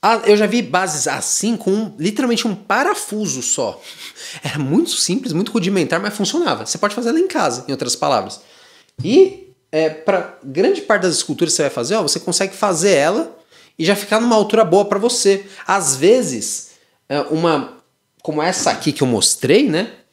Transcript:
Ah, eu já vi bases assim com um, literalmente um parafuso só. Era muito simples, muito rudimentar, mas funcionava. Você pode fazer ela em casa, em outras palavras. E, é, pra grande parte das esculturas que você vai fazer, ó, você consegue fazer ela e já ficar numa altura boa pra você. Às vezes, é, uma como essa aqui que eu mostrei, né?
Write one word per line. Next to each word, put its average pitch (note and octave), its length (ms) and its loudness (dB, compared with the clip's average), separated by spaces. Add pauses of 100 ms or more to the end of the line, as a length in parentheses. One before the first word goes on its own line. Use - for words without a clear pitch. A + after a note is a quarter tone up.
Ah, A3+ 160 2
eu G#3 120 6
já G#3 100 2
vi A#3 160 0
bases E3+ 460 -2
assim F#3+ 480 -2
com - 160 -2
um, G#3 260 -2
literalmente A3+ 480 -2
um G#3 80 -2
parafuso G#3+ 880 -2
só. - 380 -4 (600)
Era C#3+ 160 -6
muito D3+ 340 0
simples, G3+ 420 -4
muito F3 180 -2
rudimentar, F3 500 0
mas G#3 140 -6
funcionava. F#3+ 500 -2
Você - 140 -6
pode G#3 160 0
fazer A#3+ 140 -4
ela D4 100 2
em F#4 80 2
casa, D3+ 400 -2
em C#3 60 -4
outras B2+ 240 -4
palavras. A#2+ 440 -2 (600)
E, F4+ 500 2 (200)
é, D#3 180 2
pra F3 540 -2
grande G3 380 0
parte G3+ 200 0
das F3 140 0
esculturas D#3 360 -2
que - 40 0
você D#3+ 60 0
vai C#3+ 80 2
fazer, C3+ 260 -2
ó, G#3+ 60 0
você D3 180 -2
consegue F#3+ 340 -2
fazer F#3+ 400 2
ela F3 420 0 (400)
e E3 80 -4
já F#3+ 120 4
ficar G#3+ 240 0
numa A#3+ 160 4
altura G#3+ 280 4
boa F#3+ 200 4
pra G3+ 120 0
você. G3 480 2 (220)
Às E3 300 0
vezes, D#3+ 760 2 (380)
é, C#3+ 140 -2
uma D#3+ 560 0 (440)
como D3+ 180 -4
essa E3+ 300 0
aqui C3+ 220 -2
que - 100 -2
eu C3 60 2
mostrei, C3+ 600 2
né? F3+ 240 -2 (200)